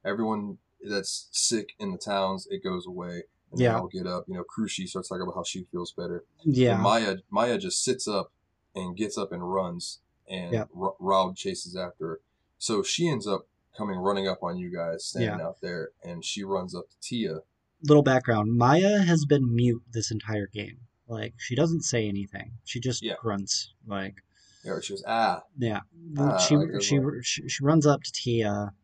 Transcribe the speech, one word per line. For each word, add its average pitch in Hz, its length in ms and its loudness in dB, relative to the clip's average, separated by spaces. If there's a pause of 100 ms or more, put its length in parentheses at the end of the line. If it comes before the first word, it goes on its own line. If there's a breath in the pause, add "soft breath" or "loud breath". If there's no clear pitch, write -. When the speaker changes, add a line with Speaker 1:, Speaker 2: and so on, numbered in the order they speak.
Speaker 1:
Everyone 104 540 -2 (280)
that's 101 440 -4
sick - 380 0 (100)
in 101 120 -6
the 90 60 -6
towns, 95 540 -2
it 95 120 -6
goes 90 220 -4
away, 87 380 -10 (260)
and 123 100 -6
they 123 40 4
Speaker 2:
Yeah. 117 160 2
Speaker 1:
all 90 80 -6
get 90 180 -8
up. 90 220 -6
You 92 80 -8
know, 87 80 -8
Krushi 95 440 -6
starts 90 220 -10
talking 92 140 -6
about 87 120 -6
how 85 80 -6
she 92 280 -8
feels 90 200 -8
better. 85 320 -8 (220)
Speaker 2:
Yeah. 127 300 6
Speaker 1:
And 95 80 2
Maya, 101 340 2 (140)
Maya 107 260 2
just 92 260 -4
sits 127 240 -2
up 98 240 -2 (440)
and 92 200 -8
gets 104 220 -4
up 101 140 -4
and 90 200 -6
runs, 175 500 -4 (280)
and 92 240 -6
Speaker 2:
Yeah. 110 180 -2
Speaker 1:
Ra-, 95 280 -4
Raud 92 360 2
chases 90 400 -8
after 87 320 -8
her. 82 140 -8 (380)
So 202 240 0
she 170 260 0
ends 127 160 -2
up - 220 -2 (300)
coming 101 200 -4
running 98 300 0
up 92 160 -2
on 90 140 -4
you 90 120 -6
guys 85 360 -6
standing 104 340 -2
Speaker 2:
Yeah. 78 80 -6
Speaker 1:
out - 140 -10
there, 87 300 -6 (120)
and 85 220 -12
she 101 180 -6
runs 92 320 -4
up 87 140 -10
to - 100 -20
Tia. 113 400 -4 (440)
Speaker 2:
Little 147 200 10
background, 117 540 4
Maya 180 460 6
has 165 220 6
been 135 300 4
mute 120 260 4 (120)
this 113 180 -2
entire 107 360 -2
game. 104 320 -10 (280)
Like, 107 300 -8
she - 180 -6
doesn't 165 280 2
say 113 220 0
anything. 101 460 -6 (140)
She 120 160 -8
just 120 200 -2
Speaker 1:
Yeah. 107 200 -4
Speaker 2:
grunts, 101 520 -4 (140)
like 98 280 -6 (500 soft breath)
Speaker 1:
Yeah, 98 160 -4
she - 100 -8
goes, 98 160 -8
"Ah." 110 360 2 (140)
Speaker 2:
Yeah. 113 240 -2 (360)
Speaker 1:
Ah, 143 200 4
Speaker 2:
She, 147 200 6
Speaker 1:
like, 139 240 2
Speaker 2:
she, 139 180 4
Speaker 1:
like 131 240 0
Speaker 2:
she, - 240 -2
she - 160 -4
runs 147 240 6
up 143 160 4
to - 80 -8
Tia 104 640 0 (100)